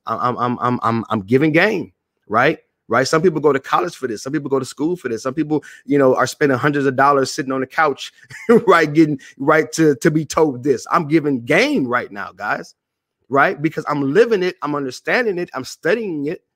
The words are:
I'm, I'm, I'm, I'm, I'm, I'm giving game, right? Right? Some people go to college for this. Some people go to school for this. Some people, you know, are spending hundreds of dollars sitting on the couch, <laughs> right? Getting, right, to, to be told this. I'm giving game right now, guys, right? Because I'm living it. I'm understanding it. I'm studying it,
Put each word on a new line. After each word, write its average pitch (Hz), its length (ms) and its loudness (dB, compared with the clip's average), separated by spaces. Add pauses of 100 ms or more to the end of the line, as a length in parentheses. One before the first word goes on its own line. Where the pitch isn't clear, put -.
I'm, 110 140 -4
I'm, 120 180 -2
I'm, 123 220 -2
I'm, 123 240 -2
I'm, 113 260 0
I'm 110 120 -2
giving 131 300 2
game, 170 420 0 (340)
right? 123 320 0 (280)
Right? 127 200 0
Some 160 140 0
people 160 180 2
go 143 140 2
to 135 60 0
college - 360 -2
for 131 120 -8
this. 107 160 -8
Some 135 100 -8
people 143 160 -6
go 135 80 0
to 131 80 -4
school 160 300 -4
for 135 140 -8
this. 113 120 -6
Some - 140 -6
people, 151 280 -2 (220)
you 139 140 0
know, 131 160 6
are 123 100 2
spending 139 320 0
hundreds 143 300 0
of 135 80 0
dollars 135 360 2
sitting 135 200 -8
on 131 100 -4
the 131 60 -6
couch, - 440 -2 (240)
<laughs> - 140 -14 (160)
right? 165 260 4
Getting, 151 280 4 (180)
right, 156 360 2
to, 156 240 4
to - 120 2
be 156 160 0
told 139 380 0
this. 131 280 -2
I'm 160 160 0
giving 143 380 0
game 196 400 2
right 120 260 -2
now, 95 200 -12
guys, 107 420 -8 (540)
right? 147 340 0
Because 151 260 -4
I'm 139 240 -2
living 214 300 4
it. 180 220 -2
I'm 147 100 -4
understanding 170 640 -4
it. 175 160 -8
I'm 131 120 -8
studying 170 600 -4
it, 160 180 -8 (120)